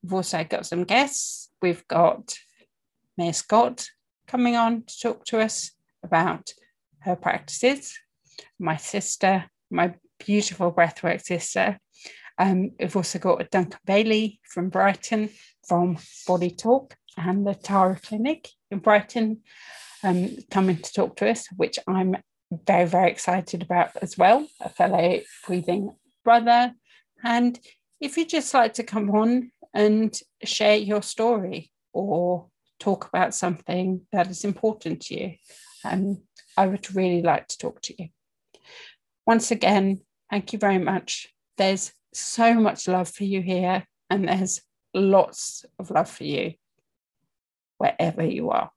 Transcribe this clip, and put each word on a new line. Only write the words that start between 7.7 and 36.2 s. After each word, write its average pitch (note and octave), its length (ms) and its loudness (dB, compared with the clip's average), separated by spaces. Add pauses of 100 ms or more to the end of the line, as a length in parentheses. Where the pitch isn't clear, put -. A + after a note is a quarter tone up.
my D#3+ 180 -4
sister, F#3+ 720 -2 (240)
my F3 240 0 (240)
beautiful G3+ 520 0
breathwork E3+ 520 0
sister. F#3+ 560 -2 (600)
Um, F#3 400 2
we've F3+ 180 -4
also F3+ 220 -4
got - 320 0
Duncan - 360 0
Bailey G#3+ 580 0
from F3+ 240 -6
Brighton, G3 640 0 (360)
from F3 300 2 (300)
Body F3+ 240 0
Talk B3 460 0 (200)
and F#3 300 -2
the G3+ 80 -2
Tara F#3+ 440 2
Clinic A#3+ 500 -6 (220)
in G3+ 100 -6
Brighton, A3 600 2 (640)
um, F3+ 340 0 (140)
coming F#3+ 260 2
to - 160 -12
talk - 240 -2
to G#3 140 2
us, A3+ 160 -4 (100)
which - 300 -2
I'm F#3 300 0 (500)
very, F3+ 200 4
very F3 240 4
excited F3+ 520 -4
about F3 400 0
as - 160 -10
well, A3+ 280 6 (140)
a - 80 -10
fellow F3+ 520 2 (260)
breathing F3+ 480 -4 (300)
brother. A#3 500 4 (480)
And A#3+ 360 0 (420)
if C#4+ 160 -6
you'd E4 140 -2
just D#4 240 -2
like A3+ 200 4
to A#3 80 -8
come G#3 280 -4
on A#3 400 2 (240)
and G#3+ 440 2 (240)
share G#3 340 2
your G#3 260 -2
story G3 680 -2 (220)
or F3 540 -2 (320)
talk - 280 -2
about - 280 0
something F3+ 640 -4 (120)
that F#3 160 2
is F3+ 160 -12
important G3+ 580 -4
to - 180 -10
you, F#3+ 140 -8 (500)
um, F#3+ 380 -4 (340)